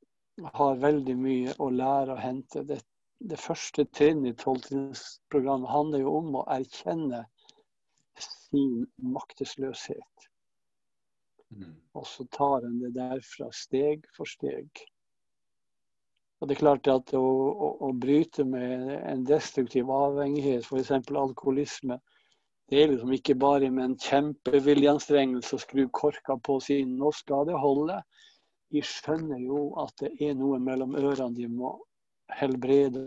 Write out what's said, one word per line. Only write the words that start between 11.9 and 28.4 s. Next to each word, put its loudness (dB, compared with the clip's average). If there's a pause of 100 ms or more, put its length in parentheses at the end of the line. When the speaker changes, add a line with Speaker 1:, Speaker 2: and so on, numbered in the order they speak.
Speaker 1:
Og -12
så -14
tar 0
en -4
det -6
derfra -8
steg -2
for -10
steg. -8 (1700)
Og -4
det 2
er 0
klart 6
at 2
å, 4
å, 2 (180)
å -2
bryte 2
med -2
en -4
destruktiv 0
avhengighet, 0
for -2
eksempel -2
alkoholisme, -2 (720)
det 6
er 8
liksom 0
ikke 2
bare 4
med 0
en -2
kjempeviljeanstrengelse 4
å -6
skru 0 (100)
korka -2
på -2
og -2
si, 2 (100)
«Nå 0
skal -2
det -2
holde.» 2 (760)